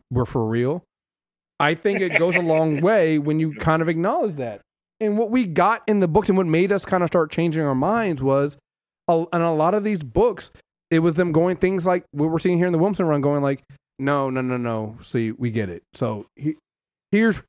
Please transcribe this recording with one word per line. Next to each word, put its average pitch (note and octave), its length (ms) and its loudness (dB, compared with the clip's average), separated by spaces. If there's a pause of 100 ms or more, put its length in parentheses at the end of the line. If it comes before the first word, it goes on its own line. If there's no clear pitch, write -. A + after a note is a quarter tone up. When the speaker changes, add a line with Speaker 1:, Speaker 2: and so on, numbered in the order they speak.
(120)
Speaker 1:
we're B2 140 0
for A#2 200 -2
real." A#2+ 380 -2 (760)
I D3 140 2
think G3 280 -2
it E3+ 180 -2
goes E3+ 160 2
a F3+ 60 2
long D#3+ 400 2
Speaker 2:
<laughs> - 0 -
Speaker 1:
way E3+ 360 2
when D3+ 220 -2
you D#3+ 160 -2
kind D#3+ 260 0
of D#3+ 80 0
acknowledge G3 460 -2
that. A2+ 260 -8 (380)
And G#3 180 0
what A3 140 0
we B3 140 2
got F3+ 420 0
in G#3 120 2
the F#3 80 2
books F3+ 220 2
and F#3 80 4
what F#3+ 100 2
made F3 240 2
us G3 140 -2
kind F#3 180 0
of E3 60 -2
start D#3+ 220 0
changing D#3+ 320 0
our C#3 120 0
minds F3 460 0
was, C#3 360 0 (500)
a, E3 260 2
in E3+ 80 0
a E3 120 0
lot D#3 200 2
of G#3 100 0
these G3+ 200 -2
books, F#3+ 480 -2 (400)
it E3 80 4
was E3 160 2
them F3 160 0
going E3+ 260 2
things F#3 280 0
like F3+ 260 0
what D3+ 180 0
we're D#3+ 100 0
seeing F3 180 2
here F3+ 100 2
in F3+ 60 0
the D#3+ 60 0
Williamson F#3+ 280 0
run, D3 140 2
going C#3+ 200 2
like, C#3 220 -2 (360)
"No, C#3 300 0
no, C3 120 -4
no, B2+ 160 -4
no. A2+ 440 -4
See, A2+ 300 -4
we B2 180 -4
get G#2+ 200 -4
it. E2+ 120 -12 (120)
So A2 320 -6 (100)
he-, D3+ 220 -6 (540)
here's, A3 380 2